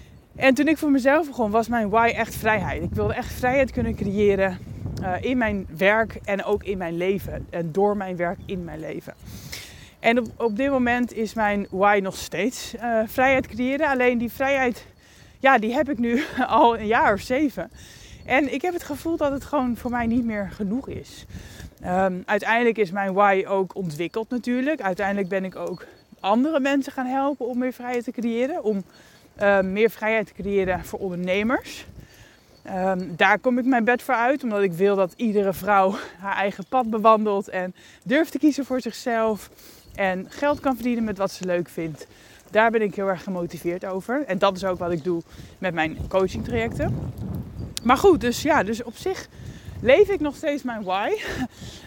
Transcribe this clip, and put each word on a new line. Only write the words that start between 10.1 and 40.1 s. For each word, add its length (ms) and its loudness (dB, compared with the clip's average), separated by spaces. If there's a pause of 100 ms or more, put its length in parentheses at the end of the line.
op, 80 0 (100)
op 200 0
dit 140 2
moment 420 2
is 220 -4
mijn 360 0
why 320 4
nog 140 -4
steeds, 600 -6
eh, 300 0
vrijheid 400 2
creëren. 420 -2
Alleen 300 2
die 140 -4
vrijheid, 540 0 (520)
ja, 200 6
die 160 -2
heb 160 0
ik 80 -4
nu 240 2 (120)
<laughs> 120 -2
al 320 6
een 80 -6
jaar 260 4
of 80 0
zeven. 500 -2 (540)
En 280 2
ik 100 -4
heb 100 0
het 100 -6
gevoel 340 -4
dat 160 0
het 120 -6
gewoon 320 -2
voor 140 -6
mij 160 -2
niet 180 2
meer 260 -4
genoeg 380 -6
is. 380 -14 (540)
Ehm, 340 0 (100)
uiteindelijk 540 2
is 120 2
mijn 220 -4
why 360 4
ook 260 -2
ontwikkeld 560 -6
natuurlijk. 500 -2
Uiteindelijk 480 -2
ben 160 -2
ik 120 -8
ook 300 -8 (340)
andere 400 2
mensen 320 0
gaan 140 -4
helpen 400 -2
om 120 -4
meer 140 0
vrijheid 320 -6
te 60 -8
creëren. 540 -2
Om, 200 0 (500)
eh, 260 4
meer 300 2
vrijheid 360 -2
te 60 -20
creëren 520 0
voor 140 -8
ondernemers. 880 -2 (760)
Ehm, 380 -2 (160)
daar 220 6
kom 200 2
ik 60 0
mijn 200 4
bed 180 2
voor 120 0
uit. 280 2
Omdat 200 0
ik 100 2
wil 240 2
dat 200 2
iedere 360 0
vrouw 420 4 (240)
haar 180 -6
eigen 320 -2
pad 220 0
bewandelt. 580 4
En 260 -6 (300)
durft 280 2
te 60 -2
kiezen 260 2
voor 160 -4
zichzelf. 680 -2 (460)
En 320 -2